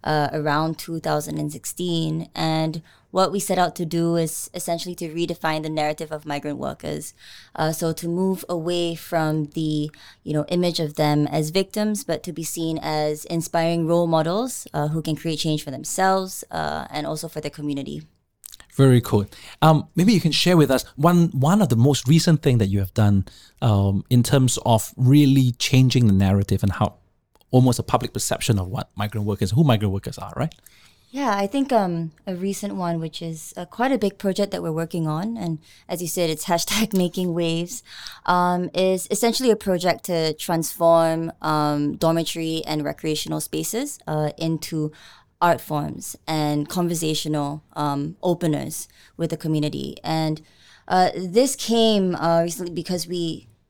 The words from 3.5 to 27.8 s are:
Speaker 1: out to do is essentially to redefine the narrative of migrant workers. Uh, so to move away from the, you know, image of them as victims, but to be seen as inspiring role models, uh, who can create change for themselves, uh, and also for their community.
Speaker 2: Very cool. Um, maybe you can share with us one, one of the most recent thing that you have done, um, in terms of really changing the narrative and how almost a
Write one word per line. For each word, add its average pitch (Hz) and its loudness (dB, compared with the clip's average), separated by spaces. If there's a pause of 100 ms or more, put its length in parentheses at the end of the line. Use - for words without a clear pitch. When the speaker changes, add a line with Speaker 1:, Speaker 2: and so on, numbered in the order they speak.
Speaker 1:
out 180 2
to 180 -4
do 170 0
is 165 -4
essentially 170 -6
to 175 -8
redefine 160 -4
the 156 -6
narrative 156 -4
of 151 -10
migrant 143 -6
workers. 143 -8 (420)
Uh, 160 -2
so 165 -2
to 170 -8
move 185 -2
away 170 -2
from 156 -2
the, 151 -2 (320)
you 151 -6
know, 151 0
image 175 0
of 151 -4
them 147 2
as 156 -2
victims, 202 -2
but 151 -4
to 175 -10
be 160 -8
seen 160 -4
as 151 -2
inspiring 165 0
role 170 2
models, 165 -2
uh, 151 0
who 156 -2
can 156 -2
create 156 -4
change 151 -2
for 147 -10
themselves, 190 -2
uh, - -4
and 151 -6
also 156 -6
for 156 -10
their 147 -8
community. 143 -8 (760)
Speaker 2:
Very 131 8
cool. 107 0 (380)
Um, 156 6
maybe 185 6
you 180 4
can 156 2
share 175 4
with 143 6
us 131 2 (120)
one, 170 6
one 147 4
of 151 4
the 117 4
most 131 4
recent 160 6
thing 131 4
that 107 4
you 98 0
have 95 -4
done, 101 4 (380)
um, 98 2
in 123 6
terms 131 4
of 110 2
really 135 6
changing 127 4
the 101 6
narrative 98 4
and 98 2
how - -2 (540)
almost 127 6
a 117 -6